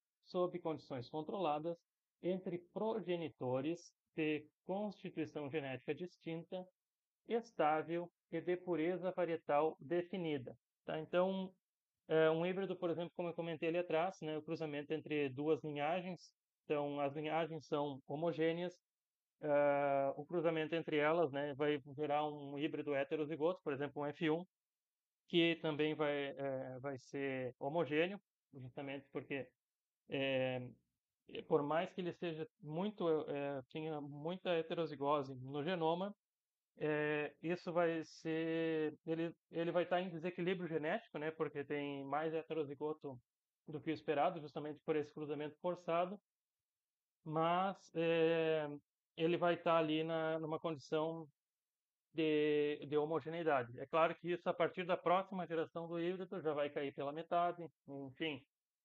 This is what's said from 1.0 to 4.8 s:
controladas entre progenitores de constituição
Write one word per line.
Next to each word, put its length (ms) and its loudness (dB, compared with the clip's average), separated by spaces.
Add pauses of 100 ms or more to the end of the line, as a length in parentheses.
controladas 680 -2 (440)
entre 380 -2 (140)
progenitores 1160 -2 (240)
de 300 0 (220)
constituição 840 -4